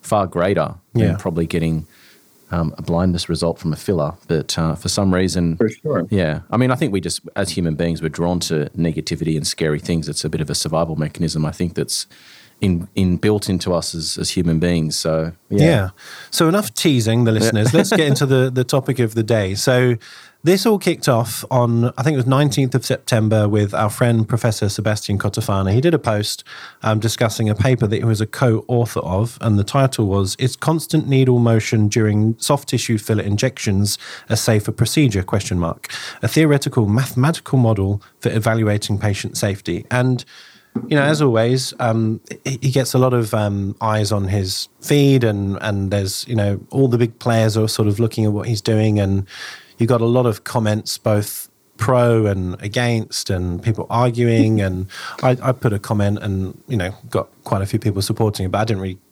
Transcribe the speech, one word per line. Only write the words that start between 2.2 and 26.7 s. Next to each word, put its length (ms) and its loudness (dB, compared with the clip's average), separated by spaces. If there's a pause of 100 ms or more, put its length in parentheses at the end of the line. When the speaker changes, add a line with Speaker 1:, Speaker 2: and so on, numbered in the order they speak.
Speaker 1:
um, 260 -2
a 40 -14
blindness 460 0
result 320 -2
from 140 -4
a 20 -4
filler. 380 -2 (160)
But, 280 -2
uh, 180 0
for 120 -10
some 260 0
reason, 440 0
Speaker 3:
For 120 0
sure. 400 -4
Speaker 1:
yeah. 300 0 (100)
I 60 -4
mean, 160 2
I 40 2
think 180 -2
we 80 -2
just, 180 -6 (160)
as 160 -2
human 240 -2
beings, 260 -2
we're 60 -4
drawn 340 -2
to 360 -2
negativity 580 -2
and 100 -4
scary 340 -2
things. 280 -2
It's 160 -8
a 60 -4
bit 100 -4
of 100 -4
a 60 -4
survival 400 -2
mechanism, 500 -4
I 60 -4
think, 220 -4
that's 340 -6 (540)
in, 340 0
in 220 0
built 320 0
into 240 -2
us 200 -4
as, 240 -8
as 140 -6
human 280 0
beings. 380 0
So, 360 -2 (160)
yeah. 160 4
Speaker 2:
Yeah. 240 2 (420)
So 160 2
enough 260 0
teasing 520 2
the 80 4
listeners. 400 2
Let's 160 4
get 180 2
into 180 2
the, 280 4
the 120 0
topic 340 0
of 160 0
the 80 0
day. 320 0
So 400 2 (480)
this 220 2
all 120 4
kicked 300 -2
off 420 0
on, 360 2 (120)
I 60 -4
think 100 2
it 40 0
was 80 0
nineteenth 500 2
of 100 0
September, 640 2
with 240 0
our 160 0
friend 380 2
Professor 420 0
Sebastian 480 -2
Cotofana. 560 0
He 80 4
did 120 4
a 60 2
post, 440 -2 (400)